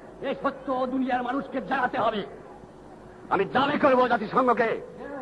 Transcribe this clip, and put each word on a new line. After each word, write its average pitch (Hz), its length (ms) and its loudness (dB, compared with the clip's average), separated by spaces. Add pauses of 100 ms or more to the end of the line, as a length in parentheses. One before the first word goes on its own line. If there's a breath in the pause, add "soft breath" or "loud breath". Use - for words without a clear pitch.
(220)
এই 269 220 -4
সত্য 262 440 -2
দুনিয়ার 254 360 0
মানুষকে 254 380 -4
জানাতে 262 380 -2
হবে। 214 260 0 (1040)
আমি 196 160 2
দাবি 285 340 2
করবো 254 280 6
জাতিসংঘকে, 226 720 2 (400)